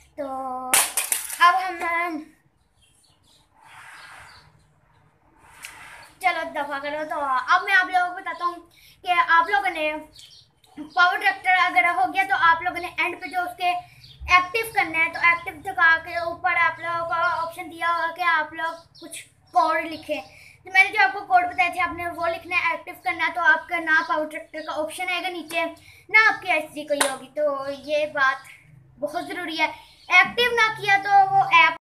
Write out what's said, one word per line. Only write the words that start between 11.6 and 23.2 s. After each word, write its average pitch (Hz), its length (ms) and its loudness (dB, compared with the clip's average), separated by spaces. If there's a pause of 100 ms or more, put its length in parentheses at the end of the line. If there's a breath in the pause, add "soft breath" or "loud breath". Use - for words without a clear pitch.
हो 370 200 2
गया 381 120 0
तो 392 120 -2 (120)
आप 330 160 4
लोगों 349 180 -4
ने 349 60 -6 (120)
एंड 349 160 -2
पे 370 140 -10
जो 359 120 -4
उसके 349 280 -4 (680 loud breath)
active 453 380 -2
करना 320 220 0
है, 330 120 2
तो 349 100 -8 (120)
active 339 340 -4
दबा 359 340 4
के 339 260 -8
ऊपर 339 320 -2
आप 330 220 0
लोगों 339 260 -4
को 339 400 -2
option 330 240 -12
दिया 339 180 -6
होगा 330 280 0
कि 359 60 -6 (100)
आप 302 220 -2
लोग 320 220 -6 (240)
कुछ - 220 -16 (320)
code 320 360 2
लिखें। 294 320 -8
तो - 520 -20
मैंने 381 160 6
जो 415 140 2
आपको 392 200 2
code 359 220 4
बताए 349 240 0
थे 349 120 -6
आपने 349 260 -2
वो 339 200 -4
लिखना 339 280 -4
है, 330 180 0
active 320 220 -10 (100)
करना 330 200 -2